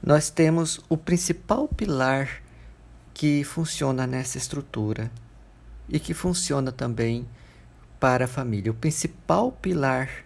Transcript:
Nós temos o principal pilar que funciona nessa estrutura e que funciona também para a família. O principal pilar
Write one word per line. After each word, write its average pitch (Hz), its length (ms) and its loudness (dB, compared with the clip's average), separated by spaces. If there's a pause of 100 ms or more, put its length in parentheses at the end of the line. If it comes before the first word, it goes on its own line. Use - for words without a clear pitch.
Nós 151 280 4
temos 160 580 2
o 165 80 2
principal 180 720 0
pilar 135 720 0 (720)
que 147 300 2
funciona 135 640 -2
nessa 131 300 -4
estrutura 113 760 -4 (800)
e 151 100 0
que - 140 -6
funciona 139 580 -2
também 120 560 -2 (720)
para 127 240 4
a 127 40 0
família. 113 440 -2
O 110 40 -2
principal 170 760 0
pilar 135 580 0 (160)